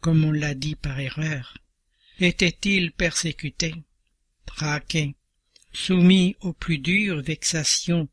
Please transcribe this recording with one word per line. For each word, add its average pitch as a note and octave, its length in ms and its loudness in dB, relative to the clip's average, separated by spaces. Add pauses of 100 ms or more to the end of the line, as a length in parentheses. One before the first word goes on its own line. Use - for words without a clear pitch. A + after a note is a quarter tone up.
comme D#3+ 240 4
on D#3 80 2
l'a D3 220 -2
dit D3 220 -6
par C3+ 240 -6
erreur. D3 580 -6 (640)
Étaient-ils F3+ 720 2
persécutés, D#3+ 840 -4 (720)
traqués, D3 680 -4 (560)
soumis F#3 680 4
aux F3 120 -4
plus - 260 -4
dures F3 440 -2
vexations D#3+ 920 0